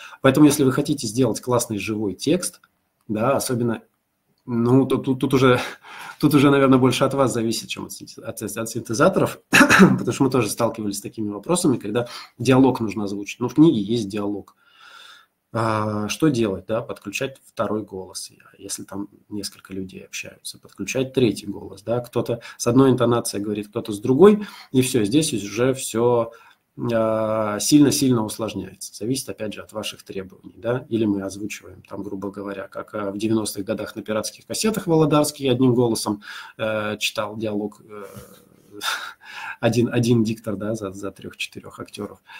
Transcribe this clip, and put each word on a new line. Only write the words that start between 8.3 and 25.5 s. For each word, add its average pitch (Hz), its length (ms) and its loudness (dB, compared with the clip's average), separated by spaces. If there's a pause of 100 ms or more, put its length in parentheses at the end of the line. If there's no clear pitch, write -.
от 113 260 -6
синтезаторов, 135 760 2
<coughs> - 60 -20
потому 160 640 6
что 135 120 0
мы 127 60 2
тоже 117 200 0
сталкивались 107 480 -4
с - 40 -10
такими 107 280 -8
вопросами, 127 460 0
когда 107 320 -4 (300)
диалог 127 420 6
нужно 104 240 -4
озвучить. 101 360 -8
Ну, 120 80 -4
в - 60 -10
книге 151 260 6
есть 107 280 -2
диалог. 101 480 -6 (960)
А, 107 560 -2
что 160 200 0
делать, 110 380 -2
да? 110 140 -4
Подключать 131 640 -10
второй 104 380 -4
голос, 92 480 -14 (280)
если 98 260 -12
там 98 240 -10 (200)
несколько 98 460 -12
людей 95 300 -12
общаются, - 540 -16
подключать 131 540 -6
третий 120 340 2
голос, 95 360 -12
да? 120 180 -2
Кто-то 117 400 -4 (160)
с - 100 -6
одной 131 240 6
интонацией 117 540 0
говорит, 104 240 -6
кто-то 110 240 -8
с 101 80 -6
другой, 190 460 6 (260)
и 131 80 4
всё, 127 240 2
здесь 143 280 2
уже 107 420 -2